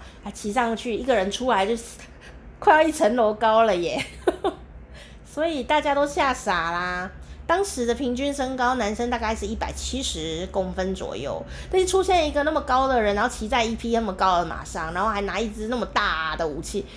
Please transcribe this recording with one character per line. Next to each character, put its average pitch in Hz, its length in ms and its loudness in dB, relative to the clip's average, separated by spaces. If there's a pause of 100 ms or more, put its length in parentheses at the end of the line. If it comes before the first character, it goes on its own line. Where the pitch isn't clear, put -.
(220)
他 208 100 -12
骑 208 200 -6
上 226 240 0
去， 226 180 -4
一 202 120 -4
个 254 100 4
人 196 160 2
出 247 180 -2
来 196 160 4
就 220 80 0 (840)
快 311 240 8
要 - 20 4
一 311 60 4
层 240 240 2
楼 214 180 4
高 220 300 6
了 214 100 4
耶。 170 340 0
<laughs> - 60 -16 (1120)
所 302 200 -2
以 302 180 0
大 302 160 4
家 294 140 2
都 285 140 4
吓 285 260 2
傻 170 380 -2
啦。 180 400 -4 (340)
当 370 180 2
时 262 220 -2
的 233 80 2
平 247 220 0
均 277 180 0
身 262 240 -2
高， 247 180 2
男 214 200 0
生 240 120 -2
大 240 120 -2
概 220 160 -2
是 208 100 -4
一 214 100 -4
百 - 160 -4
七 - 300 -6
十 165 500 -4
公 185 220 -2
分 185 220 -2
左 - 200 -6
右， 117 300 -6 (260)
但 370 80 4
是 370 60 4
出 370 160 4
现 359 260 4
一 285 40 -2
个 285 100 0
那 294 80 0
么 311 120 0
高 262 260 2
的 254 120 4
人， 208 140 4
然 208 100 2
后 247 60 2
骑 220 180 -6
在 240 160 2
一 220 120 -2
匹 233 180 -2
那 233 80 2
么 208 120 -2
高 185 260 4
的 175 60 2
马 160 200 -8
上， 165 300 -6
然 185 80 0
后 214 60 2
还 202 120 -2
拿 196 180 -2
一 233 100 -2
支 214 180 -6
那 247 80 -2
么 214 100 -2
大 160 500 0
的 165 120 6
武 147 120 -4
器， 190 240 -4 (140)